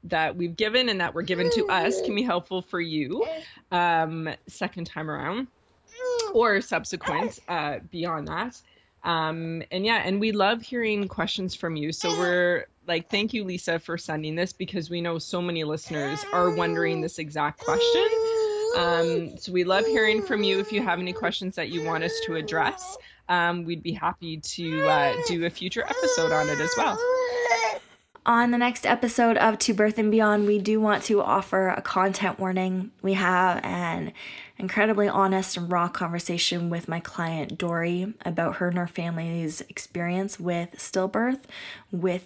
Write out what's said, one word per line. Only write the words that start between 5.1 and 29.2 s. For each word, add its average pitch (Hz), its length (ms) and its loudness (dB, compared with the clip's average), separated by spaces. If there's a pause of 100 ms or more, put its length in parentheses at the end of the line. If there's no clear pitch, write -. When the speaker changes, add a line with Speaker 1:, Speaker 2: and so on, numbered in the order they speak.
Speaker 1:
around 160 360 -4 (880)
or 208 300 4
subsequent, 170 760 -4 (100)
uh, 151 320 -4 (100)
beyond 160 380 -4
that. 190 320 -6 (440)
Um, 165 680 -2
and 185 140 -2
yeah, 226 200 2
and 190 160 0
we 220 120 2
love 208 300 2
hearing 214 440 -2
questions 185 480 -4
from 165 220 -4
you. 151 160 -4
So 175 160 -4 (100)
we're 175 480 2 (200)
like, 170 240 -2
thank 214 240 0
you, 214 100 -4
Lisa, 170 340 -2
for 170 200 -6
sending 156 360 -6
this, 175 180 -2
because 180 380 -6
we 175 100 -4
know 170 180 -2
so 175 240 -4
many 170 220 -2
listeners 147 680 -4
are 180 180 4
wondering 165 500 0
this 160 180 -6
exact 151 420 -4
question. 466 480 4 (680)
Um, - 640 2
so - 140 -10
we 180 120 2
love 190 220 4
hearing 214 360 4
from 208 200 0
you. 196 160 2
If 196 140 -2
you 214 100 0
have 175 160 2
any 180 140 -4
questions 185 440 -4
that - 120 -4
you 165 160 -4
want 160 200 0
us - 220 -2
to 165 100 -4
address, 165 600 -2 (320)
um, 175 360 2
we'd 165 180 -6
be 170 100 -4
happy 170 460 -4
to, 165 500 -2
uh, 143 280 4 (100)
do 170 200 0
a 170 40 0
future 185 340 -6
episode 165 480 2
on 151 160 2
it 151 120 -2
as 494 160 0
well. 320 220 2 (1300)
Speaker 2:
On 240 280 4
the 240 60 2
next 240 280 0
episode 233 500 4